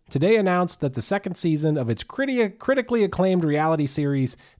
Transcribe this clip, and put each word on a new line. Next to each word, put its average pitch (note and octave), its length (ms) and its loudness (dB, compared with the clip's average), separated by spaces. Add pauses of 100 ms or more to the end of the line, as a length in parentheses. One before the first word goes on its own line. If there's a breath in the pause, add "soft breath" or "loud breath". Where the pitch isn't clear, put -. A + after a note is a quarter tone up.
today F#3 280 2
announced F3+ 440 0
that C#3 140 -2
the A#2+ 80 -4
second G3 320 -4
season D#3 420 0
of B2 100 -2
its A#2 160 -2
criti-, B3+ 540 -2
critically A#3+ 460 0
acclaimed F#3 400 2
reality D3+ 420 2
series, C#3 500 -2 (240 soft breath)